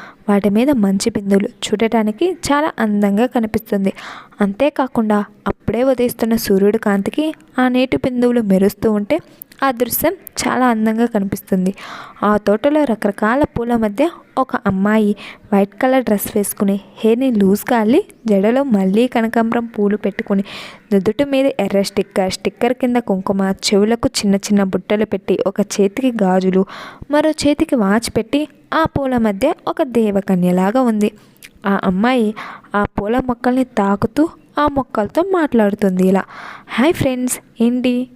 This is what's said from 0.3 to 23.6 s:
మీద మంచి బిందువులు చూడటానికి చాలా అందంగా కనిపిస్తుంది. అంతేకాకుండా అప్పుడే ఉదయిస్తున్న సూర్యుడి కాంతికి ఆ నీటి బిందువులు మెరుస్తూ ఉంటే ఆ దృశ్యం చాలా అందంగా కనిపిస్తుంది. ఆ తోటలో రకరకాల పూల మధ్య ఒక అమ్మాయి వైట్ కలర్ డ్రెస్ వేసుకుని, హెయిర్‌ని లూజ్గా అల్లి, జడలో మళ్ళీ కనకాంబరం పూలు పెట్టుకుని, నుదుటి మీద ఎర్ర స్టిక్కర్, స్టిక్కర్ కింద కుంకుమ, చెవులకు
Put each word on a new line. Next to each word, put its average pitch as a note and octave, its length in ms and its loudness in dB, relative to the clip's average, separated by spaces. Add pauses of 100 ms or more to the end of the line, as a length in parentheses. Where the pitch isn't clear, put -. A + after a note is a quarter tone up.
మీద A#3 220 2
మంచి G3 380 2
బిందువులు G3+ 380 0
చూడటానికి A3 840 -2
చాలా D4 480 -2
అందంగా G#3 460 2
కనిపిస్తుంది. G#3+ 680 -2 (480)
అంతేకాకుండా G#3+ 840 0 (220)
అప్పుడే A3 360 -4
ఉదయిస్తున్న A#3+ 520 0
సూర్యుడి G3+ 420 2
కాంతికి G#3+ 560 -2 (260)
ఆ B3+ 80 2
నీటి B3+ 300 0
బిందువులు A#3+ 440 0
మెరుస్తూ G3 500 2
ఉంటే G#3 280 -2 (440)
ఆ C4+ 80 2
దృశ్యం B3 420 -2
చాలా B3+ 540 -2
అందంగా A3 380 2
కనిపిస్తుంది. G3 680 -2 (500)
ఆ G#3 140 2
తోటలో A3 460 2
రకరకాల A3 600 0
పూల A#3+ 320 -2
మధ్య A3 340 0 (280)
ఒక C4 180 -2
అమ్మాయి G#3 600 0 (380)
వైట్ G3+ 280 0
కలర్ C4 220 2
డ్రెస్ G#3+ 340 -2
వేసుకుని, G3+ 420 -2 (160)
హెయిర్‌ని A#3+ 360 2
లూజ్గా G3+ 480 2
అల్లి, A#3+ 260 2 (220)
జడలో A3 360 2
మళ్ళీ G#3 440 2
కనకాంబరం A3+ 580 0
పూలు G#3 320 -2
పెట్టుకుని, G3 460 -2 (500)
నుదుటి G#3 320 0
మీద C#4 200 0 (140)
ఎర్ర G3 220 0
స్టిక్కర్, F#3+ 500 -2
స్టిక్కర్ A#3+ 420 -2
కింద B3 240 -2
కుంకుమ, G3 440 -2
చెవులకు G#3 680 0